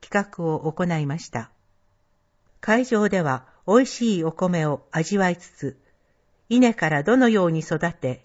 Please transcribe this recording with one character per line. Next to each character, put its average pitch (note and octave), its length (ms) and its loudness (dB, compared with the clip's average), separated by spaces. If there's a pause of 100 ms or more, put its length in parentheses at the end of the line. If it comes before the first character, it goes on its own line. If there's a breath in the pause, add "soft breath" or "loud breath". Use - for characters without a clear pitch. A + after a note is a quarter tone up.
企 G#3 360 -4
画 E3+ 60 -8
を D#3 280 -2
行 F3+ 140 -4
い D#3 200 -2
ま C#3+ 140 -6
し - 100 -18
た。 A#2 220 -10 (1080)
会 A#3+ 260 2
場 G#3 220 0
で G3 140 0
は C3+ 240 -4 (220 soft breath)
美 F#3 60 2
味 B3+ 120 6
し A3+ 320 -2
い D#3+ 60 -2
お D#3+ 80 -2
米 F3 340 -2
を C#3+ 260 -4
味 E3 260 -2
わ F#3 120 2
い E3+ 80 -4
つ - 120 -20
つ、 - 280 -10 (760)
稲 A#3+ 200 6
か D#3+ 160 -2
ら D3 120 0
ど G#3 140 2
の B3+ 140 4
よ G3+ 160 2
う E3+ 60 2
に D#3+ 100 -2
育 E3+ 320 -4
て - 320 -6